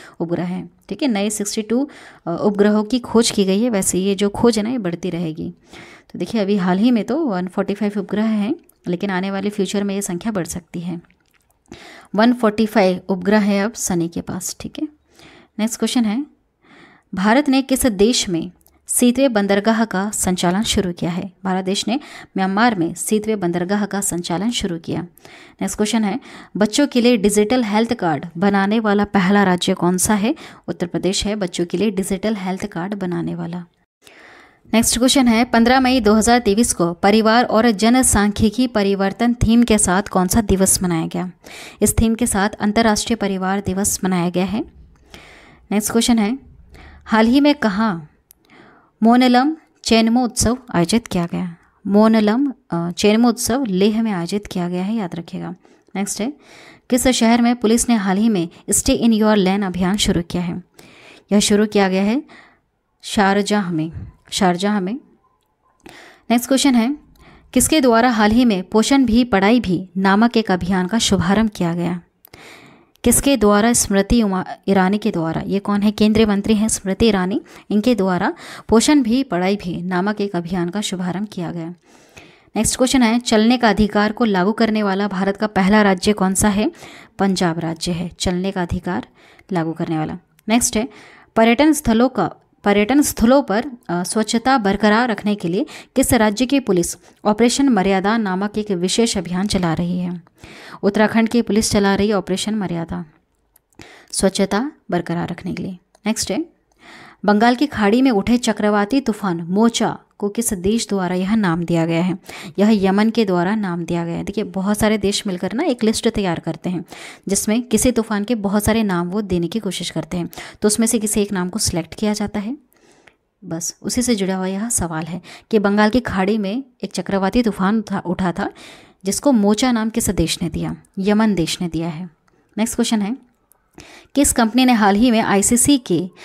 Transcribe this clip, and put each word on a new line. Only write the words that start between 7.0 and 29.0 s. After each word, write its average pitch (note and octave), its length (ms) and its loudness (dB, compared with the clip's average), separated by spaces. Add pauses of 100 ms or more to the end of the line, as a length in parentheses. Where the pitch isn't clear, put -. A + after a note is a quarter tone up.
तो A#3+ 120 -4
वन G3 320 -2
फ़ोर्टी G3 260 -4
फ़ाइव G3+ 240 -2
उपग्रह G3+ 260 -4
हैं, A3 300 -2 (340)
लेकिन F3+ 220 -4
आने F#3+ 200 -4
वाले G3 200 -4
फ्यूचर G3+ 340 -4
में G3 100 -4
ये G3 80 -4
संख्या F#3+ 300 -6
बढ़ F3+ 140 -4
सकती F3 340 -10
है। E3+ 200 -8 (1120)
वन A3+ 180 4
फ़ोर्टी A3+ 340 2
फ़ाइव F#3 420 2
उपग्रह G3 320 2
है G3+ 240 0
अब F3 100 -6
शनि E3+ 340 -2
के F3 120 -8
पास। - 400 -10
ठीक - 180 -12
है, D#4 100 -6 (720)
नेक्स्ट A3 200 -4
क्वेश्चन A3+ 260 0
है, A3+ 220 -2 (880)
भारत G#3+ 340 2
ने C4+ 140 2
किस C4 240 0
देश A3 420 2
में E3+ 220 -4 (360)
सीतवे B3 420 2
बंदरगाह G#3 560 2
का G#3 260 -4
संचालन F#3 520 -2
शुरू F#3 300 -2
किया E3+ 180 -6
है? F3+ 220 -8 (120)
भारत F#3 200 -4
देश F#3+ 240 -4
ने B3+ 120 -2 (360)
म्यांमार G3 380 2
में E3+ 200 -2
सीतवे G#3+ 420 -2
बंदरगाह F3+ 500 -2
का G3+ 140 -6
संचालन F3 500 -4
शुरू F3+ 280 -4
किया। D#3+ 240 -6 (580)
नेक्स्ट F#3+ 160 -4
क्वेश्चन G#3+ 280 0
है, G#3 160 -4 (360)
बच्चों A#3 300 2
के B3 140 0
लिए B3 160 4
डिजिटल G#3 480 2
हेल्थ A3 300 0
कार्ड E3 320 -2 (120)
बनाने G3+ 420 2
वाला G#3 240 2